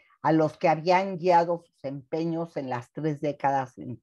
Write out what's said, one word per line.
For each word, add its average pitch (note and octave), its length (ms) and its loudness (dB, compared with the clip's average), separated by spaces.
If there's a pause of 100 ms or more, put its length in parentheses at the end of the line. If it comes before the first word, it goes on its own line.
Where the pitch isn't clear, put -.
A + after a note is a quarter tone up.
(220)
a D3+ 120 2
los D#3 240 2
que F3+ 100 0
habían F3+ 500 2
guiado E3+ 420 2
sus - 260 -20
empeños D#3+ 720 -6
en C3+ 120 -6
las A#2+ 220 -8
tres D3 300 -4
décadas C#3 560 -2
en-, A2+ 260 -14